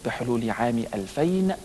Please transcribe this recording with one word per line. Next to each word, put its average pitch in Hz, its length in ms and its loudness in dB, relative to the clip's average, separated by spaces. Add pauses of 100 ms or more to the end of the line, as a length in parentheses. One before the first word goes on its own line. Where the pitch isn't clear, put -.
بحلول 117 460 0
عام 117 340 0 (100)
ألفين 175 580 2 (120)